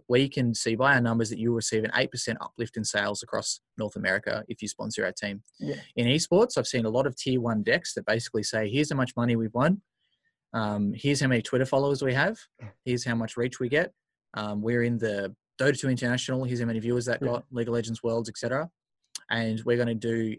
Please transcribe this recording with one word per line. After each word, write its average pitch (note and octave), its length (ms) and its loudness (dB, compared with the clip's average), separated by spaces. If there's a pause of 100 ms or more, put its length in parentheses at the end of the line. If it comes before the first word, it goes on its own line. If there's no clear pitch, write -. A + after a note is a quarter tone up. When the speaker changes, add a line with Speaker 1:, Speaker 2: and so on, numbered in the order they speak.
Speaker 1:
we C3 200 4
can A#2+ 260 0
see A2+ 220 -2
by C3+ 180 6
our B2 60 6
numbers A#2 300 2
that G#2 80 -6
you A2+ 100 0
will A#2 80 2
receive A2 280 0
an G#2+ 120 -4
eight C3 160 0
percent - 300 -4
uplift - 340 -8
in A2 80 -2
sales G#2 380 -2
across - 380 -4 (180)
North G#2 180 -6
America G2+ 500 -2
if - 140 -10
you G#2+ 80 -6
sponsor G#2+ 380 -6
our F#2 60 -2
team." G2+ 300 -6 (160)
Speaker 2:
Yeah. D3 180 -6 (200)
Speaker 1:
In A#2+ 100 2
esports, E3+ 520 4
I've A#2 80 0
seen A#2 180 0
a A2 60 0
lot B2 160 2
of - 100 -4
tier B2+ 240 0
one A2+ 220 2
decks C3+ 320 0
that - 100 -6
basically A2 380 0
say, A2 280 -2
"Here's C#3+ 200 2
how D3+ 60 -2
much B2+ 200 -2
money A#2+ 200 2
we've A2+ 180 -2
won. E3 260 2 (720)
Um, G#2 420 0
here's C#3+ 260 0
how C3+ 80 2
many A#2+ 140 4
Twitter B2+ 240 0
followers C#3 360 2
we C3 120 2
have. F3+ 240 0 (220)
Speaker 2:
Yeah. A2+ 80 -14 (160)
Speaker 1:
Here's B2 200 0
how A#2+ 100 0
much A2+ 220 -4
reach B2 220 -2
we B2 120 -2
get. D3+ 220 2 (420)
Um, G#2 280 -4
we're A#2+ 220 2
in A#2+ 140 2
the G2+ 360 -2 (240)
Dota C3 200 2
two C#3 100 -2
International. B2+ 560 0
Here's B2 160 -2
how A#2 60 -2
many A2+ 140 -2
viewers A#2+ 260 0
that A#2+ 160 -2
Speaker 2:
Yeah. B2+ 60 0
Speaker 1:
got, A#2+ 220 -2
League A#2+ 180 -2
of A#2 60 0
Legends A2+ 280 -4
Worlds, A#2 260 -2
et A2 80 -12
cetera." C3+ 340 -4 (600)
And A2+ 340 -2
we're A#2+ 140 4
gonna A#2+ 160 0
do A2 440 -2